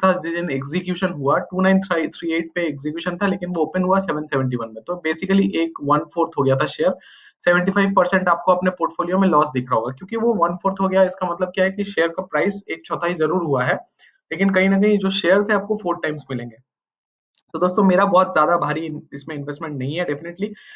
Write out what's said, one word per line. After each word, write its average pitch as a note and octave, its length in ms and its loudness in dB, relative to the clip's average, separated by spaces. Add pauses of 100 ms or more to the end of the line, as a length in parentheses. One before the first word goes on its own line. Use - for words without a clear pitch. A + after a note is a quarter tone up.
था, F#3+ 80 4
जिस E3 220 -4
दिन F3 160 -4
एग्जीक्यूशन E3+ 600 -4
हुआ, D3 260 0
टू F3+ 220 -6
नाइन F#3+ 200 4
थ्री E3 520 -4
एट E3 220 -2
पे F3 60 -4
एग्जीक्यूशन D#3 560 -6
था, G3+ 100 -2
लेकिन F#3+ 240 -2
वो E3+ 120 0
ओपन F3+ 200 -2
हुआ F#3 160 2
सेवन D3+ 260 -4
सेवेंटी C3 320 -2
वन A2+ 120 -6
में, A2 160 -16
तो F3 220 -8
basically F#3+ 500 2
एक E3 160 0 (100)
वन C#3+ 160 4
फोर्थ E3 400 -2
हो C#3 40 2
गया C3 140 4
था D3+ 100 0
शेयर। D#3+ 280 0 (440)
सेवेंटी F3 320 2
फ़ाइव G3 260 2
परसेंट F#3 320 2
आपको F3 240 2
अपने F#3 180 2
पोर्टफोलियो F3 480 -2
में G3 100 6
लॉस D3+ 260 4
दिख B2+ 160 -4
रहा A#2 100 2
होगा, A#2+ 120 -4
क्योंकि G3 240 -10
वो A3+ 180 2
वन F3+ 220 0
फोर्थ G3 240 -2
हो F#3+ 80 2
गया। F#3+ 140 4
इसका F3+ 300 0
मतलब F3+ 160 -2
क्या F#3 160 0
है F#3+ 60 2
कि G3 140 -4
शेयर E3+ 240 0
का E3+ 140 -6
प्राइस F#3 480 -2
एक D#3+ 140 -8
चौथाई E3+ 300 -4
जरूर D#3 300 0
हुआ C3 200 0
है, D#3+ 100 2 (580)
लेकिन F#3+ 180 2
कहीं F#3+ 180 2
ना G3 120 4
कहीं G#3 180 4
जो F#3+ 120 0
शेयर्स G3 400 2
है G#3 60 4
आपको G3+ 200 -2
फोर F3 200 -2
टाइम्स D#3 340 -6
मिलेंगे। A#2+ 260 -8 (960)
तो D#3+ 80 -4
दोस्तों, F#3 240 2
मेरा F#3+ 200 6
बहुत F#3+ 240 4
ज्यादा D#3+ 280 2
भारी D#3 240 -2
इन-, D#3 200 -8 (120)
इसमें C#3+ 240 -10
इन्वेस्टमेंट C#3+ 420 -8
नहीं C3+ 180 -4
है F3 100 -2
definitely, E3+ 420 -6 (280)